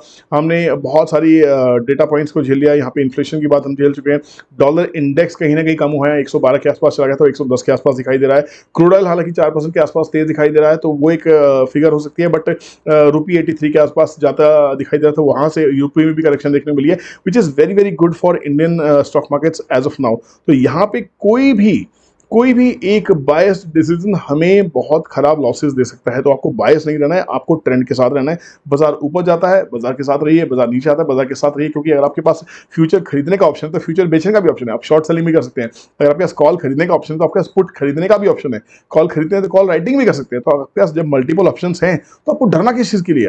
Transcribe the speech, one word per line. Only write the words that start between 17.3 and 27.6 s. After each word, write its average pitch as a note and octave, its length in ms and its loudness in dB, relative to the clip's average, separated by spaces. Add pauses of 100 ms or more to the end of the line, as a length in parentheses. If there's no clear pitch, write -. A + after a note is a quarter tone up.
is C#3 100 -4
very, E3 240 2
very G3+ 120 0 (120)
good E3+ 140 0
for F3 180 0 (160)
Indian, E3 300 0
अ, D3 200 2
stock C#3+ 220 -2 (100)
markets C#3+ 440 -2
as B2+ 40 2
of C#3 120 -4 (120)
now। A#2 120 0 (300)
तो D#3+ 60 4
यहाँ C3+ 320 2
पे A3+ 160 -6
कोई B3+ 520 0
भी, G3+ 340 0 (440)
कोई B3 220 2
भी B3 300 2
एक G3+ 280 0
बायस्ड E3 640 0
डिसीजन E3+ 400 0
हमें E3+ 520 0
बहुत D#3 400 -2
खराब D3 340 0
लॉसेस C#3+ 320 -2
दे B2+ 100 0
सकता A#2+ 320 -6
है। C3+ 60 -2
तो C#3 100 2
आपको C3+ 200 -2
बायस C3 360 0
नहीं D3+ 100 -4
रहना D3 180 0
है, F#3 160 -2
आपको C#3+ 240 -2
ट्रेंड B2+ 320 -2